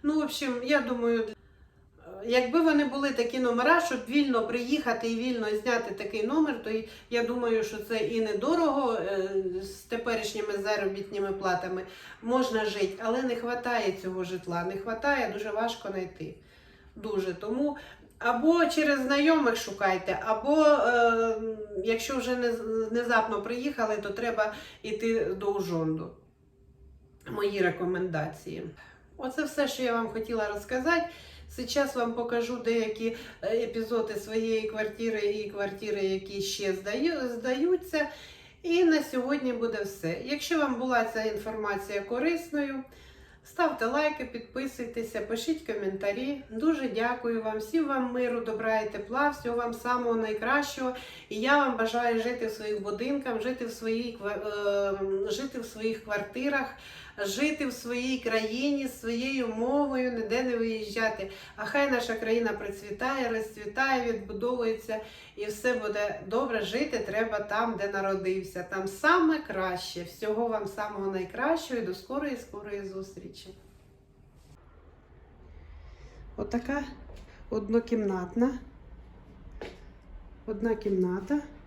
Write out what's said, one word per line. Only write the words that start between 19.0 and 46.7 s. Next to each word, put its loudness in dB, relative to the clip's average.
знайомих 6
шукайте, 0
або, 6
е, 8
якщо 0
вже 0
не, 2
внезапно 2
приїхали, -2
то -4
треба 0
йти 0
до -2
Ужонду. 0
Мої 0
рекомендації. -4
Оце -4
все, 0
що -4
я 0
вам 0
хотіла -2
розказати. 0
Зараз 0
вам 2
покажу 0
деякі, 0
е, 0
епізоди 0
своєї 0
квартири 0
і 0
квартири, -2
які 0
ще -2
здаю-, 0
здаються. 2
І 4
на 6
сьогодні 0
буде 0
все. -4
Якщо 0
вам 2
була 2
ця -2
інформація -2
корисною, -2
ставте 0
лайки, 0
підписуйтеся, -6
пишіть -2
коментарі. -2
Дуже 2